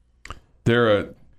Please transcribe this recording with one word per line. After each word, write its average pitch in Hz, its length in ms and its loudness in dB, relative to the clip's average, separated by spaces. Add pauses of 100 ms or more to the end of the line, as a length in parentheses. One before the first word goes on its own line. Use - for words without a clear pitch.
(640)
they're 117 360 2
a, - 80 -10 (300)